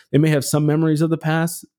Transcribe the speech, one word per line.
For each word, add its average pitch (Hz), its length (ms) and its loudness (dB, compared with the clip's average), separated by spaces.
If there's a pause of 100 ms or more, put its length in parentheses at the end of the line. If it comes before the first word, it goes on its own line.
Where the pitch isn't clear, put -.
(120)
They 139 80 6
may 156 100 2
have 143 160 0
some 147 220 0
memories 156 340 0
of 165 80 0
the 160 80 -2
past, 165 480 -4 (140)